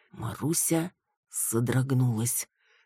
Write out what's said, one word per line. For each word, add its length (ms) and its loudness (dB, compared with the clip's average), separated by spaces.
Маруся 800 -2
содрогнулась. 1200 0